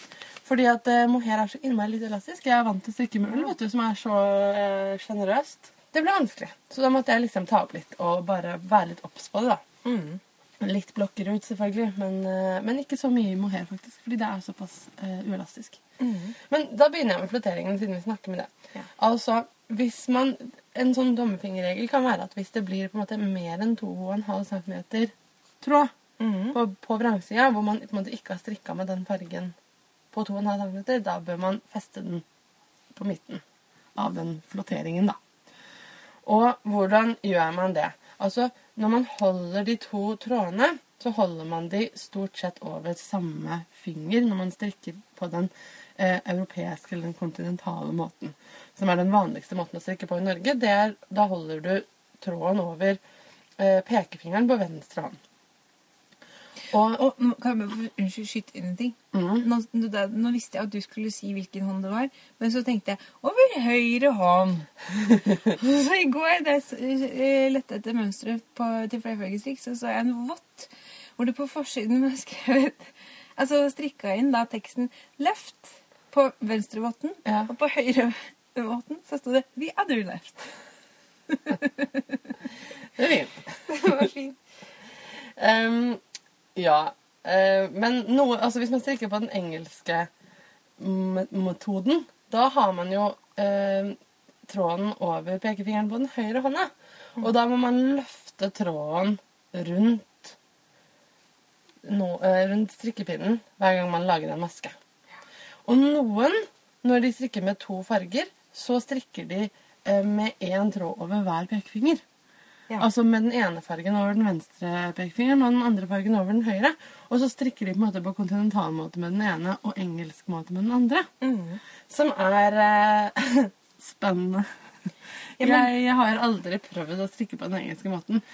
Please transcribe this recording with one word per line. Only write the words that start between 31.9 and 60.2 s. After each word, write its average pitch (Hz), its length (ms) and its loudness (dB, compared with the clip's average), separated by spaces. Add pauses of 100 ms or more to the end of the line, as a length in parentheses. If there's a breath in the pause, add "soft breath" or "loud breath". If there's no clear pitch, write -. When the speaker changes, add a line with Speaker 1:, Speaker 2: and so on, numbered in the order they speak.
Speaker 1:
den 170 220 -6 (720)
på 196 100 -10
midten 196 360 -8 (560 soft breath)
av 180 180 -4
den 165 340 -6
flotteringen, 175 580 -2
da. - 80 0 (1120 loud breath)
Og 233 260 6 (100)
hvordan 214 600 4
gjør 170 300 2
man 185 200 0
det? 160 180 -2 (280 loud breath)
Altså, 240 320 0 (260 soft breath)
når 214 120 0
man 247 140 4 (140)
holder 185 460 0
de 226 120 0
to 208 400 -6
trådene, 233 600 0 (220)
så 240 120 -4
holder 175 320 0
man 165 240 -6
de 202 280 -2
stort - 400 -8
sett - 260 -8
over 160 320 -8
samme 165 680 -6 (200)
finger 165 380 -2
når 214 140 2
man 185 160 -4
strikker 196 420 -10 (240)
på 180 100 -6
den, 175 220 -2 (480 loud breath)
eh, 185 220 2
europeiske 180 720 -6
eller 175 180 -6
den 165 40 -12
kontinentale 170 800 -6
måten, 165 400 -8 (440 loud breath)
som 196 120 0
er 175 80 4
den 185 140 2
vanligste 185 460 0
måten 170 240 -8
å - 20 -14
strikke 185 240 -8
på 175 120 -4
i - 20 -4
Norge. 190 400 -2
Det 226 80 2
er, 208 260 4 (180)
da 208 140 4
holder 160 340 -6
du 180 240 -2 (360)
tråden 180 400 0
over, 175 360 0 (640 soft breath)
eh, 190 220 6
pekefingeren 202 640 0
på 247 140 4
venstre 160 420 -6
hånd. - 140 -12 (1600 loud breath)
Og 220 260 4
Speaker 2:
Og 262 180 4
nå 240 220 2
kan 247 180 0
jeg 208 100 -4
bare 214 80 -8
få, 226 220 -6
unnskyld, 202 280 -4
skyte - 280 -8
inn 175 100 -10
en 180 120 -4
ting. 240 180 -4 (180)
Speaker 1:
Mhm. 196 340 2
Speaker 2:
Nå, 233 280 0
nå, 226 160 0
da, 202 160 0
nå 226 260 0